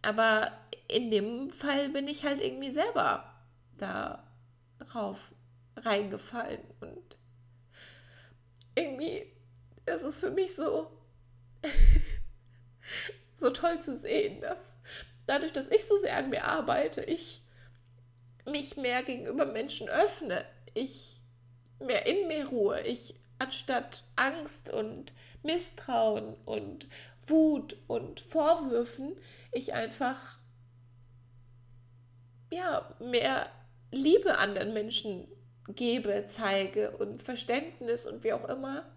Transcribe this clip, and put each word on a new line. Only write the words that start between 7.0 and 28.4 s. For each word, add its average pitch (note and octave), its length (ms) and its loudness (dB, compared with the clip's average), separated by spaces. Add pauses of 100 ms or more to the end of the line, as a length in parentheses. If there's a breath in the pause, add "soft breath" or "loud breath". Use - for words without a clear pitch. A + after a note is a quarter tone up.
irgendwie E4 520 -4 (600)
ist E4+ 160 -4
es D4 180 -6
für F#4 100 -2
mich F#4 240 -2
so, D#4+ 360 -2 (720)
<laughs> - 1700 6
so - 160 2
toll E4+ 300 0
zu - 160 -6
sehen, - 440 -2
dass - 360 -8 (500 loud breath)
dadurch, C#4+ 260 0
dass C4+ 160 -4
ich G#4+ 180 4
so G#4 120 6
sehr - 180 0
an C4+ 140 -2
mir - 140 -2
arbeite, - 580 0
ich - 400 -6 (1040 soft breath)
mich C#4+ 300 -4
mehr B3+ 260 0
gegenüber B3+ 440 -2
Menschen A#3 420 -6
öffne, D#4+ 560 2 (300)
ich - 460 -6 (600)
mehr B3+ 260 0
in F4+ 220 2
mir D4+ 200 -2
ruhe, A3 340 2
ich - 320 -6 (240)
anstatt - 680 -4 (120)
Angst D4 540 -2
und - 420 -6 (300 loud breath)
Misstrauen A3+ 920 0 (100)
und - 420 -8 (400 loud breath)
Wut D#4 500 4 (100)
und - 340 -6
Vorwürfen, C#4+ 960 0 (360 loud breath)